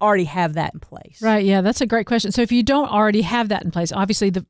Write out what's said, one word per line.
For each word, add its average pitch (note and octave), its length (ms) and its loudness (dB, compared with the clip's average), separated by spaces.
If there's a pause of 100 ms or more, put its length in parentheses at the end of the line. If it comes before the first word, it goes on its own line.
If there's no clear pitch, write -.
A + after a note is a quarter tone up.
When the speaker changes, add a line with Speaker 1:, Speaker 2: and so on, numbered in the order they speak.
Speaker 1:
already G3+ 220 2
have D#3+ 280 -2
that D#3 220 -4
in D#3 60 -16
place? - 420 -20
Speaker 2:
Right, G#3+ 240 2
yeah, G3 160 4
that's - 180 0
a C4 60 0
great A3+ 200 0
question. A3+ 240 0
So A#3+ 120 0
if A#3 100 0
you A#3+ 100 4
don't C#4 280 0
already G#3+ 320 2
have A3+ 260 -2
that G#3 160 -4
in F3 60 -4
place, E3+ 200 -2
obviously G3 380 0
the, F#3 220 -2